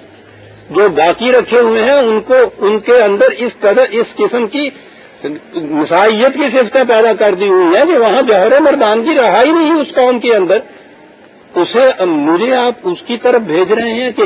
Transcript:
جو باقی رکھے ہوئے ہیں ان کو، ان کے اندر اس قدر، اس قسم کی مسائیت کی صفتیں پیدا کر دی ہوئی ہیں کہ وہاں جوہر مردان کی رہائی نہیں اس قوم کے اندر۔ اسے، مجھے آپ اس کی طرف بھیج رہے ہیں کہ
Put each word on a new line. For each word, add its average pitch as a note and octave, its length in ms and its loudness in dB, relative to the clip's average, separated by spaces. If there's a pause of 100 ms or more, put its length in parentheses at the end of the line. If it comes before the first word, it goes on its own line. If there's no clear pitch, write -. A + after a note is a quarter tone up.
(720)
جو F#3 220 0
باقی E3 360 0
رکھے A#3+ 380 2
ہوئے A3+ 160 0
ہیں C#4 160 2
ان A3 220 0
کو، B3+ 160 0 (220)
ان G#3 200 -2
کے A#3+ 260 2
اندر G#3 280 2
اس A3 280 -6
قدر، G#3+ 300 2
اس G#3+ 160 -2 (100)
قسم A#3 300 -2
کی C#4 240 -6 (840)
مسائیت F3+ 800 0
کی C4+ 240 -2
صفتیں A#3+ 320 0
پیدا A3+ 220 2
کر G#3 220 0
دی G3 140 -2
ہوئی F#3 180 2
ہیں F#3+ 160 2
کہ E4+ 100 0
وہاں A#3 360 2
جوہر G#3+ 320 2
مردان A#3 440 0
کی D#4+ 60 -2
رہائی B3 420 2
نہیں E4 280 0
اس C4+ 140 -6
قوم B3 260 0
کے A#3 140 0
اندر۔ F#3+ 260 0 (960)
اسے، A3+ 500 0
مجھے F3 520 0
آپ A#3+ 260 -2
اس F3+ 240 -6
کی A#3+ 100 -6
طرف A#3+ 240 0
بھیج F3+ 320 -2
رہے A3+ 200 -4
ہیں B3 180 -6
کہ A3 160 -2